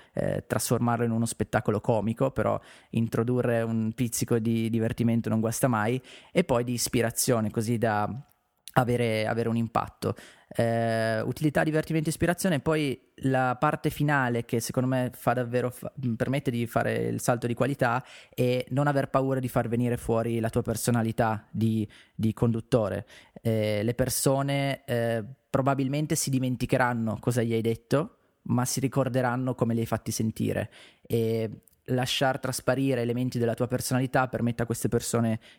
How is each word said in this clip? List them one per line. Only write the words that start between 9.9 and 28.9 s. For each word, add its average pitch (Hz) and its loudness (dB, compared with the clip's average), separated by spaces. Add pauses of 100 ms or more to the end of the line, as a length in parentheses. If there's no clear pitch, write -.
Eh, 113 0
utilità, 143 0
divertimento, 156 0
ispirazione, 170 0
e 127 -2
poi 156 -2 (140)
la 127 2
parte 156 0
finale 131 0
che 117 -2
secondo 127 -2
me 127 0
fa - 0
davvero 120 -2
fa-, - -12 (240)
permette 131 -2
di 120 -2
fare 113 0
il 117 -2
salto 123 0
di 120 -2
qualità 127 0 (300)
è 123 0
non 143 0
aver 135 2
paura 135 0
di 127 -2
far 117 0
venire 120 0
fuori 117 0
la 113 0
tua 120 0
personalità 113 0
di, 110 0 (260)
di 113 0
conduttore. 110 0 (340)
Eh, 107 0
le 117 0
persone, 139 0
eh, 117 -2 (240)
probabilmente 139 0
si - -2
dimenticheranno 123 0
cosa 120 2
gli 117 0
hai 113 2
detto, 127 -2 (280)
ma 120 2
si - -2
ricorderanno 127 0